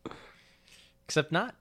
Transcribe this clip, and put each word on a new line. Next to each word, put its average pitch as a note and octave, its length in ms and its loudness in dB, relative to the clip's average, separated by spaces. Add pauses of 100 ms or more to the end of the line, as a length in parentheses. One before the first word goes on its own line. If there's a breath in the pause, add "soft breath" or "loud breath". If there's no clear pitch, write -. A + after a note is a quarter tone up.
(1040 soft breath)
Except D3+ 260 2
not. G3+ 300 0